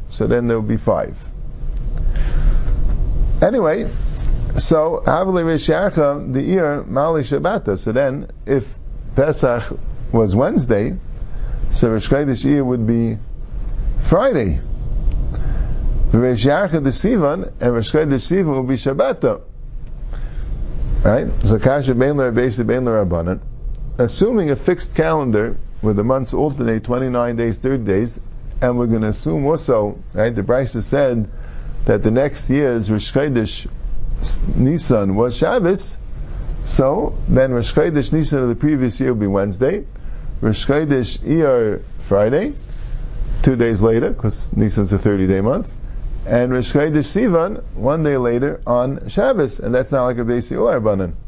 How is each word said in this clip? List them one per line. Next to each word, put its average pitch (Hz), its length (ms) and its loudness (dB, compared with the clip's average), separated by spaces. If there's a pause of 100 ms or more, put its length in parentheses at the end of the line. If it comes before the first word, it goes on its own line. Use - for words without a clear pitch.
so - 180 -2
then 120 180 2
there 117 140 0
would 107 100 -4
be 113 80 0
five. - 400 -2 (2250)
Anyway, 208 480 2 (680)
so 160 480 2
Havli 180 400 2
Resh 165 240 0
Yarcha, 151 640 2
the 135 120 0
year 151 400 0
Mali 147 400 0
Shabbata. 143 560 0
So 113 120 -2
then, 135 380 0 (160)
if 131 300 -2 (400)
Pesach 135 480 2 (480)
was 107 240 4
Wednesday, 131 600 2 (760)
so - 180 4
Rosh 110 180 0
Chodesh 139 380 0
year 143 180 2
would 123 220 0
be 113 320 0 (800)
Friday. 160 600 2 (1500)
Resh 117 320 4
Yarcha 156 400 2
the 135 60 2
Sivan, 180 720 0
and 123 100 2
Rosh 113 200 -2
Chodesh 151 400 2
Sivan 165 260 2
would 131 100 -2
be 135 60 0
Shabbata. 135 680 0 (1600)
Right? 117 240 2 (180)
So 104 140 4
Kasha 131 340 2
Bein 131 240 2
L'Rabbeinu 123 480 0
Bein 123 180 0
L'Rabbanan. 92 560 0 (600)
Assuming 180 500 2
a 139 60 2
fixed - 400 -2
calendar 127 600 2 (260)
where 107 120 2
the 101 100 2
months 127 300 0
alternate 120 500 0
twenty-nine 123 520 -2
days, 117 240 -2
thirty 131 240 -2
days, 101 360 0 (400)
and 123 200 0
we're 120 80 2
gonna 110 220 2
assume 151 360 -2
also, 120 540 0 (140)
right, 113 200 0
the 110 80 -2
Brisa 120 400 0
said 127 480 0 (560)
that 107 160 2
the 107 100 4
next 127 380 0
year's 127 400 2
Rosh 107 240 0
Chodesh 131 540 0 (880)
Nisan 123 600 2
was 117 220 0
Shabbos, 190 580 0 (720)
so 147 500 2 (120)
then 131 240 4
Rosh 120 200 0
Chodesh 151 400 2
Nisan 156 300 2
of 123 80 2
the 117 60 0
previous 127 440 0
year 131 140 0
will 110 80 0
be 104 60 2
Wednesday, 101 580 0 (560)
Rosh 107 240 0
Chodesh 143 540 -2
Iyar 123 640 0 (160)
Friday, 131 540 0 (880)
two 131 120 4
days 117 280 2
later, 117 280 4
'cause - 440 -4
Nisan's 104 360 2
a 101 60 2
thirty-day 95 440 2
month, 143 320 -2 (540)
and 123 240 2
Rosh 127 220 -2
Chodesh 147 340 2
Sivan, 190 560 0 (100)
one 143 300 0
day 147 140 2
later 123 500 0
on 123 400 -2
Shabbos, 208 520 0
and 117 140 -4
that's 131 180 0
not 131 120 2
like 123 140 0
a 120 60 -2
Beis 120 280 -2
Yossi 123 100 -2
or 120 180 2
Rabbanan. 95 340 0 (140)